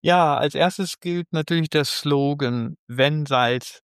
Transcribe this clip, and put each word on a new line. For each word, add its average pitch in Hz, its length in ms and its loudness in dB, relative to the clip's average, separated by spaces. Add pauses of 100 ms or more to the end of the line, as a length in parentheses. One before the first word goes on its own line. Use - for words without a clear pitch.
Ja, 170 340 2
als 147 180 -2
erstes 180 460 -2
gilt 175 320 -4
natürlich 160 380 0
der 147 160 2
Slogan, 139 880 0 (100)
"Wenn 143 380 0
Salz, 123 600 0